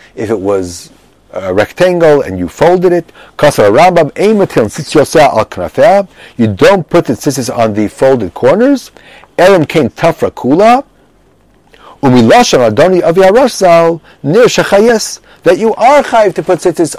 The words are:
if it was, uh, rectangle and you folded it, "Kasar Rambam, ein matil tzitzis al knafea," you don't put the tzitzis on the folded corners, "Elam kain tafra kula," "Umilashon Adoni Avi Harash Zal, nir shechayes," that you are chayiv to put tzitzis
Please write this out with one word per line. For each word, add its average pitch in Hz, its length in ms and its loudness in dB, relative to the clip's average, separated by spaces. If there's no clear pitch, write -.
if 107 160 -10
it 110 80 -2
was, 92 540 -6
uh, 95 180 -8
rectangle 160 680 0
and 92 160 -8
you 90 80 -6
folded 175 460 0
it, 170 180 -4
"Kasar 117 400 2
Rambam, 170 400 2
ein 208 200 0
matil 147 300 -2
tzitzis 143 500 -4
al 110 300 2
knafea," 151 600 0
you 117 100 0
don't 156 420 0
put 170 180 0
the 131 80 -4
tzitzis 131 380 -6
on 113 220 -2
the 104 140 -2
folded 127 460 -2
corners, 233 580 0
"Elam 180 300 2
kain 143 220 -2
tafra 151 420 -4
kula," 214 540 0
"Umilashon 127 680 2
Adoni 175 320 0
Avi 170 200 0
Harash 220 320 2
Zal, 170 460 2
nir 185 220 2
shechayes," 208 760 0
that 175 160 0
you 214 160 -2
are 269 280 2
chayiv 214 320 0
to 180 80 -8
put 175 180 -4
tzitzis 170 380 -4